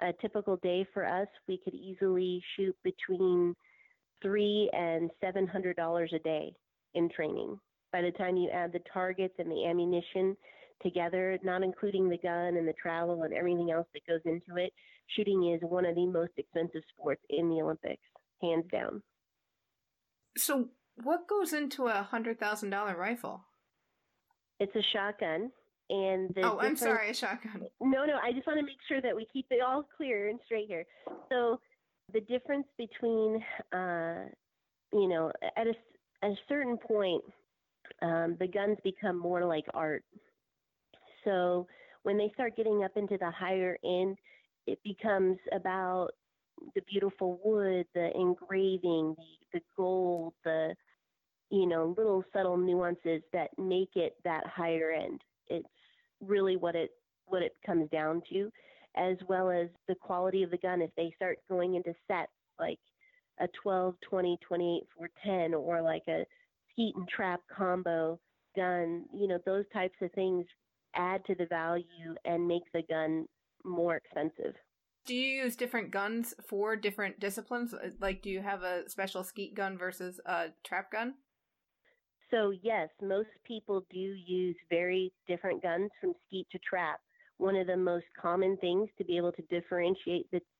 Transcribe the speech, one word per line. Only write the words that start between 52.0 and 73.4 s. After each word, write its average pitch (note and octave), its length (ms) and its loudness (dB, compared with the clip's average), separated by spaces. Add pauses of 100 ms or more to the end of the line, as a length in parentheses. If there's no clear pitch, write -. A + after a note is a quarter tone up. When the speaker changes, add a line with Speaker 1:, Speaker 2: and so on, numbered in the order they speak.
Speaker 1:
subtle F3+ 240 2
nuances F3 640 2 (120)
that E3 240 0
make F#3 380 2
it E3 280 2
that E3 240 -2
higher E3 440 0
end. - 300 -4 (260)
It's - 200 -4 (540)
really G3 340 2
what F3 200 0
it, E3 160 -2 (340)
what F#3 160 0
it - 100 0 (140)
comes E3 240 2
down D#3 320 0 (100)
to, G3+ 180 0 (460)
as F#3 220 2 (100)
well F#3 220 2
as F3 180 2 (200)
the F#3 80 -2
quality F#3 480 0
of E3+ 80 0
the F3+ 60 0
gun. F3+ 240 0
If D#3+ 140 0
they E3 200 -2
start F#3 220 -2 (120)
going F3+ 260 2
into F3 180 -2 (140)
sets F3 240 -2 (260)
like E3 220 -4 (600)
a F3+ 80 0 (140)
twelve, F#3 340 0 (140)
twenty, F3+ 280 2 (100)
twenty-eight, F3 360 0 (120)
four E3 140 -12 (140)
ten, F3+ 300 0
or E3 280 0
like D#3+ 260 0
a E3 180 0 (460)
skeet A3+ 240 -2
and F3+ 140 -6
trap F3+ 320 -2 (120)
combo E3+ 640 0 (360)
gun, F3 480 0 (100)
you G3+ 140 0
know, F3 180 0
those G3 280 0
types F#3 280 -2
of F3+ 120 -2
things F#3 320 2 (500)
add F#3 300 -2
to F#3+ 100 -2
the F3 120 -2
value E3+ 760 -4
and F3 240 0
make F3 160 0 (100)
the E3 160 -2
gun D#3+ 360 0 (400)